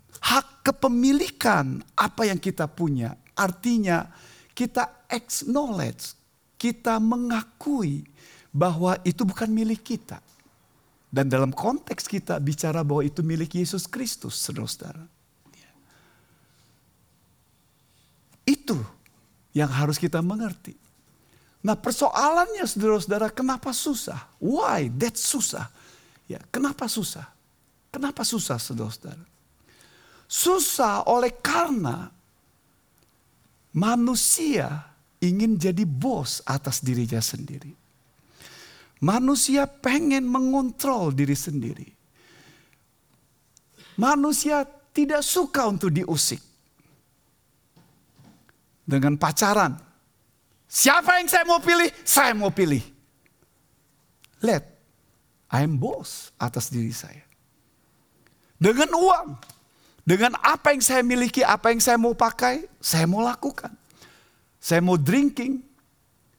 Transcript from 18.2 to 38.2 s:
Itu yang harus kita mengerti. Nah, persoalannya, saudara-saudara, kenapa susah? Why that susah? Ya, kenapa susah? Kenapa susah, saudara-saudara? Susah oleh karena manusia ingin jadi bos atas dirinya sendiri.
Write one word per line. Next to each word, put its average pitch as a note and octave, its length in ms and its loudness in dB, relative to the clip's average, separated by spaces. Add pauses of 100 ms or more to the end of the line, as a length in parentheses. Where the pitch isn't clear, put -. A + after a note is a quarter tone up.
Itu B3+ 380 -2 (720)
yang D3 160 0
harus D3 240 0
kita E3+ 240 -2
mengerti. F#3+ 560 -6 (880)
Nah, - 160 0
persoalannya, E4 880 0
saudara-saudara, G#3 640 0
kenapa C4 400 -4
susah? - 560 -6 (160)
Why G3 560 0
that A#3 160 -2
susah? - 560 -4 (560)
Ya, - 240 -12
kenapa C4+ 400 -4
susah? D#3+ 400 -8 (600)
Kenapa C#4 320 -6
susah, G3+ 320 -4
saudara-saudara? A#2 680 -10 (1080)
Susah C#4 800 2
oleh A#3+ 320 2
karena A#3+ 640 -2 (1700)
manusia A#3 1120 0 (320)
ingin G3 400 2
jadi F#3 240 0
bos D#3 640 -2
atas C3 320 -4
dirinya A#2+ 400 -2
sendiri. C3+ 560 -8 (1300)